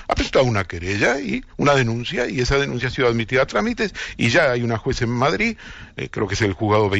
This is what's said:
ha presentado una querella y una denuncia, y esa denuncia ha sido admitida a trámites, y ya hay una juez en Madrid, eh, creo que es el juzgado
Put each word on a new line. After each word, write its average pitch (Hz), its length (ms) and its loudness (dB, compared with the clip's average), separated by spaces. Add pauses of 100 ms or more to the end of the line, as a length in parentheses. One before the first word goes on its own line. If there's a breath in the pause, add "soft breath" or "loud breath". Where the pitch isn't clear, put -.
ha - 60 0
presentado 208 300 2
una 107 200 0
querella 101 560 -2
y 247 220 -4 (140)
una 143 180 4
denuncia, 120 540 0
y 156 120 -4
esa 135 180 2
denuncia 131 300 -2
ha - 20 -4
sido 127 180 2
admitida 117 340 0
a 139 40 2
trámites, 214 480 -2 (220 loud breath)
y - 140 0
ya 147 200 4
hay 123 120 0
una 117 160 0
juez 120 240 -2
en 117 80 0
Madrid, 180 460 0 (400 loud breath)
eh, - 140 -8
creo 107 160 -2
que 95 80 -4
es 107 80 0
el 98 120 2
juzgado 104 460 2